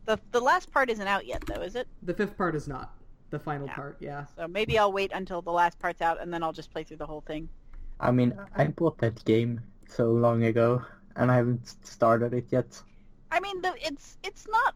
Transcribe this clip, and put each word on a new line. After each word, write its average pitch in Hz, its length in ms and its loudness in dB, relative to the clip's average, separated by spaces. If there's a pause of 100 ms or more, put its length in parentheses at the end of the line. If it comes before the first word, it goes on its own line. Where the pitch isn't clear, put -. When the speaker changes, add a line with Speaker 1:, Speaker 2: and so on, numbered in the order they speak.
Speaker 1:
The, 220 120 2 (140)
the 240 80 4
last 320 320 2
part 269 160 4
isn't 208 180 -2
out 196 200 0
yet, - 200 -6
though, 113 140 -6
is 180 160 -8
it? 254 100 -4 (160)
Speaker 2:
The 175 120 -4
fifth 202 240 -2
part 170 180 0
is 139 100 -6
not. - 280 -10 (340)
The 151 100 -8
final 143 280 -6
Speaker 1:
Yeah. - 80 -10
Speaker 2:
part, 143 260 -10
yeah. 143 240 -10 (120)
Speaker 1:
So - 120 -8
maybe 220 300 0
I'll 202 140 6
wait 196 200 -2
until 190 300 -6
the 170 100 -4
last 175 260 2
part's 175 220 -4
out, 165 220 0
and 175 100 -8
then 170 100 -4
I'll 160 120 -4
just 156 160 -14
play 160 140 -8
through 156 120 -16
the 151 100 -10
whole 151 140 -10
thing. 156 300 -8 (500)
Speaker 3:
I 123 120 2
mean, 123 200 4 (220)
I 147 140 2
bought 156 300 0
that 113 280 0
game 117 340 2 (280)
so 117 220 2
long 117 340 4
ago, 117 380 4 (340)
and 123 140 4
I 127 60 6
haven't 120 280 0
s-, - 180 -20
started 117 500 2
it 123 180 -2
yet. - 300 -2 (500)
Speaker 1:
I 349 100 2
mean, 381 200 -6
the, 359 140 -2 (120)
it's, - 360 -10
it's - 260 -14
not 453 280 2